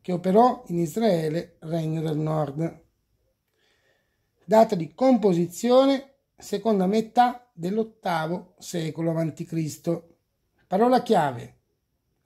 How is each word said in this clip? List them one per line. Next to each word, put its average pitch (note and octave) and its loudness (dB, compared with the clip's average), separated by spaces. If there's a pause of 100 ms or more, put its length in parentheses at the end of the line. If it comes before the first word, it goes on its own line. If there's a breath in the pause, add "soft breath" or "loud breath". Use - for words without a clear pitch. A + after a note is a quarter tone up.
che F#3 -8
operò G3+ 2
in F3 -4
Israele, E3+ -2
Regno D#3+ -4
del D#3 -4
Nord. D#3 -4 (1600)
Data A3 4
di E3 -6
composizione, A#3+ 2 (200)
seconda G3+ -2
metà A3+ 0
dell'ottavo F3+ -6
secolo E3 -6
avanti E3 -4
Cristo. E3 -6 (480)
Parola A#3+ 2
chiave, D3 -2 (640)